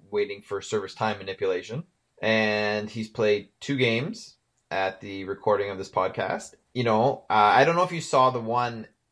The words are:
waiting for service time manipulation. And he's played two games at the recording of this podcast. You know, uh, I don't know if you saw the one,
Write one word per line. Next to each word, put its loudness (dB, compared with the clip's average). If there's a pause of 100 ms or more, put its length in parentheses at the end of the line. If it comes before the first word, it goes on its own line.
(120)
waiting -4
for -8
service -6
time -4
manipulation. -4 (400)
And 0
he's -8
played 0 (100)
two -4
games -2 (340)
at -2
the -10
recording 2
of -8
this -10
podcast. -2 (180)
You -2
know, 2
uh, 0
I 6
don't 4
know 2
if -2
you -6
saw 4
the -4
one, -4 (260)